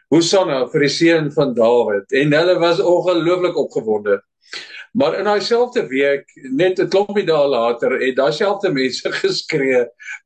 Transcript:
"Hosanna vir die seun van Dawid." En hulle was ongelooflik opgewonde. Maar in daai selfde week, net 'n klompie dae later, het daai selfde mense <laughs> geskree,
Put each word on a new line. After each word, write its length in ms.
"Hosanna 580
vir 140
die 80
seun 420
van 220
Dawid." 580
En 220
hulle 260
was 200
ongelooflik 800
opgewonde. 640
Maar 240
in 60
daai 180
selfde 460
week, 380
net 280
'n 100
klompie 360
dae 220
later, 520
het 160
daai 160
selfde 400
mense 440
<laughs> 80
geskree, 640